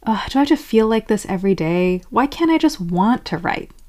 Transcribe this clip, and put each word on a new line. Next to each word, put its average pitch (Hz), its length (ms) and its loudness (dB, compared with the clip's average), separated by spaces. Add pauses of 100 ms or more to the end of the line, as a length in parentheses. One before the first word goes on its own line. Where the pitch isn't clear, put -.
Ugh, 214 260 -4
do 269 100 -2
I - 20 4
have 285 80 2
to 320 80 4
feel 220 300 2
like 220 200 0
this 214 200 -2
every 190 280 0
day? 180 540 0
Why 247 180 0
can't 320 240 0
I 320 60 4
just - 220 0
want 180 460 0
to 165 120 -6
write? - 340 -6 (180)